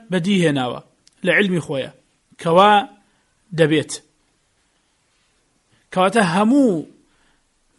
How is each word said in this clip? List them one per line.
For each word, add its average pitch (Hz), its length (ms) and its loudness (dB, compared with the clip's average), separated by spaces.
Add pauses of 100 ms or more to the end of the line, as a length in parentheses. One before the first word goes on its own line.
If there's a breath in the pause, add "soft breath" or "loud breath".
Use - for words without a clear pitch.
(120)
بەدی 185 320 0
هێناوە 135 360 -2 (460)
لە 175 120 0
علمی 185 280 -2
خۆیە 135 260 -8 (500)
کەوا 185 300 4 (880)
دەبێت. 151 340 0 (2000)
کەواتە 190 280 2 (140)
هەموو 220 500 2 (920)